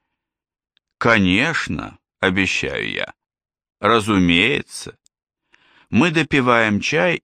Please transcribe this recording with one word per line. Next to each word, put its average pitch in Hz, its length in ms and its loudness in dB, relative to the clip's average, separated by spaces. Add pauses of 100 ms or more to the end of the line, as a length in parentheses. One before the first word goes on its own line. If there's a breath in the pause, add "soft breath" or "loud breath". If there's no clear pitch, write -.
(960)
"Конечно", 110 1040 -2 (200)
обещаю 69 720 -2
я. 50 220 -8 (680)
Разумеется. 101 1160 0 (920 soft breath)
Мы 160 220 2
допиваем 123 680 2
чай 165 440 0